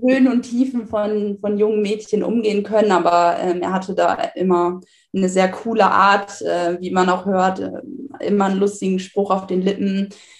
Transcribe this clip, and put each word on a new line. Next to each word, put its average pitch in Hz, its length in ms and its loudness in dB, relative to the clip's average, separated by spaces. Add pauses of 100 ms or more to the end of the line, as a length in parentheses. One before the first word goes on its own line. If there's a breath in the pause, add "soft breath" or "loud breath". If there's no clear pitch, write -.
Höhen 254 280 4
und 240 140 2
Tiefen 240 440 -2
von, 208 540 -2
von 208 180 -2
jungen 214 240 2
Mädchen 208 400 -2
umgehen 208 400 0
können. 208 300 2
Aber, 170 480 4
ähm, 180 200 -2
er 175 120 -4
hatte 190 220 -4
da 175 200 2 (220)
immer 180 440 0 (340 soft breath)
eine 190 140 0
sehr 185 220 2
coole 220 400 0
Art, 202 520 2
äh, 175 380 -2
wie 185 120 -6
man 185 180 2
auch 185 160 -2
hört, 185 340 0
äh, 185 120 -8 (480)
immer 196 260 2
einen 190 140 0
lustigen 190 400 0
Spruch 196 300 -2
auf 190 160 -2
den 185 140 -2
Lippen. 196 480 -2 (320 loud breath)